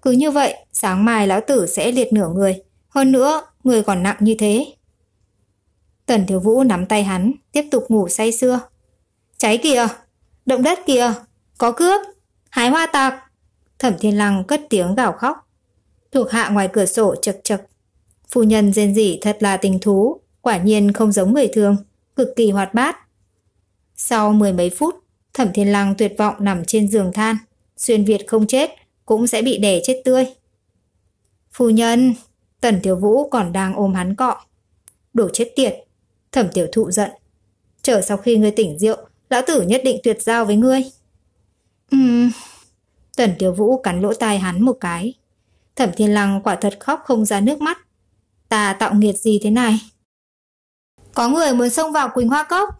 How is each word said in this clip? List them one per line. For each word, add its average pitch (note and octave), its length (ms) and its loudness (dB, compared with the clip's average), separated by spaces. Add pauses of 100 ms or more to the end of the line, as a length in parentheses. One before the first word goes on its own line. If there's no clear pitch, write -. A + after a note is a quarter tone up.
Cứ C4 100 0
như C#4 200 2
vậy, C#4 240 0 (180)
sáng F#3+ 320 0
mai A3 220 2
lão F#3+ 200 0
tử A3 200 0
sẽ F#3+ 240 0
liệt B3 220 0
nửa G3 160 0
người. F#3+ 320 -2 (280)
Hơn C4+ 220 2
nữa, C#4 300 2 (220)
người A#3 200 2
còn F#3 200 -2
nặng G3+ 160 -2
như A3 200 2
thế." G#3+ 340 0 (1300)
Tần G#3+ 220 0
Thiếu F#3+ 120 0
Vũ A3 240 2
nắm F#3 220 2
tay G#3 180 0
hắn, F#3+ 280 0 (200)
tiếp D4 200 -2
tục B3 180 0
ngủ G#3 200 2
say A3+ 220 0
sưa. B3 280 0 (760)
"Cháy A3 200 0
kìa! A#3+ 300 2 (580)
Động B3+ 180 0
đất F4 220 2
kìa! A#3+ 280 2 (440)
Có A#3+ 140 0
cướp! F4+ 300 2 (480)
Hái B3 200 0
hoa D#4+ 240 0
tặc!" C4+ 200 0 (680)
Thẩm B3 200 0
Thiên G#3 180 0
Lăng G3+ 260 0
cất D4 260 -2
tiếng F#3 260 0
gào A#3 160 0
khóc. - 380 -6 (600)
Thuộc B3 200 -2
hạ G#3+ 180 -2
ngoài G3+ 240 0
cửa G3+ 120 2
sổ G#3 360 0
chật - 220 -6
chật. - 240 -6 (640)
"Phu A#3+ 140 0
nhân G#3+ 300 4
rên G3+ 220 2
rỉ G3+ 260 0
thật G#3 180 -2
là G3 180 0
tình F#3+ 220 0
thú, G3+ 420 0 (200)
quả A3 160 -2
nhiên G3+ 360 2
không G#3+ 180 2
giống G3+ 220 2
người C#4 140 2
thường, G3+ 300 2 (380)
cực B3+ 200 0
kỳ A3 160 2
hoạt G3 220 -2
bát." C4 240 -2 (960)
Sau G#3+ 380 0
mười G#3 200 2
mấy F3+ 160 0
phút, D#4 260 -4 (380)
Thẩm A3 200 -2
Thiên G3+ 180 0
Lăng G3+ 260 0
tuyệt G#3 200 -2
vọng G#3 220 0
nằm F#3+ 260 -2
trên G#3+ 220 0
giường G3 260 0
than, G#3+ 240 -2 (400)
xuyên A3 260 0
việt G3+ 240 0
không A3 200 0
chết, C#4 240 0 (340)
cũng A3 220 0
sẽ A3 140 -2
bị B3+ 160 -2
đè G3 260 0
chết B3+ 220 -2
tươi. B3+ 200 2 (1300)
"Phu A#3+ 160 0
nhân!" A#3 440 2 (480)
Tần G#3+ 220 2
Tiểu F#3+ 120 0
Vũ A3 340 0
còn F#3+ 240 -2
đang F#3+ 220 -4
ôm G3 180 0
hắn F#3 220 -4
cọ. B3+ 200 -2 (800)
"Đồ G#3+ 200 0
chết A#3+ 220 -4
tiệt!" B3 200 0 (560)
Thẩm A#3+ 220 0
Tiểu E3+ 180 -2
Thụ A3 200 -2
giận. G#3 180 -2 (720)
"Chờ A3 200 2
sau G3+ 160 -2
khi A3+ 200 0
ngươi G#3+ 140 2
tỉnh F3 280 -2
rượu, A3 180 0 (320)
lão B3+ 180 0
tử D4+ 140 0
nhất G#3+ 240 0
định B3+ 180 0
tuyệt A3 180 0
giao A3+ 240 0
với G#3 100 0
ngươi." C4 280 2 (1080)
"Ừm." A#3+ 400 2 (840)
Tần G#3 240 2
Tiểu F#3 140 0
Vũ G#3+ 240 2
cắn F#3 240 -4
lỗ G3+ 120 0
tai G#3+ 260 -2
hắn F#3 220 -2
một B3 180 2
cái. F3 340 -6 (640)
Thẩm A#3 220 0
Thiên G#3 160 2
Lăng G3 300 0
quả G3 120 -2
thật G3+ 240 -4
khóc D#4 260 -6
không A3 200 0
ra G#3 140 0
nước C#4 220 0
mắt. D#4+ 160 -4 (720)
"Ta G#3 240 0
tạo G#3 220 -2
nghiệt G#3 240 2
gì G#3+ 240 2
thế G#3+ 60 0
này?" A3 300 2 (1300)
"Có A#3+ 160 0
người D4+ 240 2
muốn A#3+ 160 0
xông D#4+ 220 -2
vào C#4+ 220 -2
Quỳnh A#3+ 160 0
Hoa D4 140 0
Cốc." F#4 260 -2 (100)